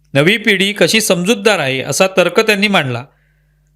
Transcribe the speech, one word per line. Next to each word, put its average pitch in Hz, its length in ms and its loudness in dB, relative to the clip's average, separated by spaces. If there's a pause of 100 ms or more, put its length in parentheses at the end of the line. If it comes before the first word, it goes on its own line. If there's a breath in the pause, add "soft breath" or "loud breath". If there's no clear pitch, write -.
(140)
नवी 165 220 2
पिढी 208 360 0
कशी 202 280 2
समजूतदार 202 580 0
आहे 131 220 -4
असा 190 260 0 (100)
तर्क 175 240 2
त्यांनी 214 280 0
मांडला. 135 360 -2 (720)